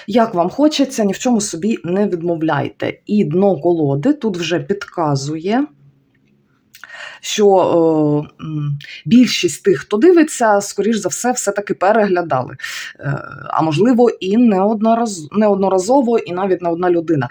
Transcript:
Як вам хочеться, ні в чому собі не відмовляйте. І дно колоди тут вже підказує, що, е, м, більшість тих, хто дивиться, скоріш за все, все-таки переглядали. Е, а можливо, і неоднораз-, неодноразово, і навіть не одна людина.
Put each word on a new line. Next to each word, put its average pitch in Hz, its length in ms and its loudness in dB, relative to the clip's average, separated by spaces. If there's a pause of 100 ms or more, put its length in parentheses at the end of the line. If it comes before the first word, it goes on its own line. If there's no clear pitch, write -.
Як 226 280 2
вам 175 160 0
хочеться, 277 540 0
ні 190 80 0
в - 60 -6
чому 240 220 0
собі 202 440 -4
не 190 220 0
відмовляйте. 160 1000 -4
І 208 180 2
дно 175 360 2
колоди 160 520 0
тут 220 240 -4
вже 170 240 -4
підказує, 160 1040 -4 (1500)
що, 208 280 2 (920)
е, 160 40 -14
м, 147 340 -6 (280)
більшість 214 580 2
тих, - 160 2
хто - 160 -6
дивиться, 269 640 4
скоріш 202 360 -2
за 185 120 -4
все, 240 240 -4
все-таки 202 420 -4
переглядали. 180 840 0 (440)
Е, 139 220 -6 (280)
а - 120 0
можливо, 220 480 4
і 190 260 -2
неоднораз-, 220 960 2
неодноразово, 202 840 2
і 165 140 -6
навіть 180 300 -2
не 170 60 -2
одна 175 220 0
людина. 165 400 0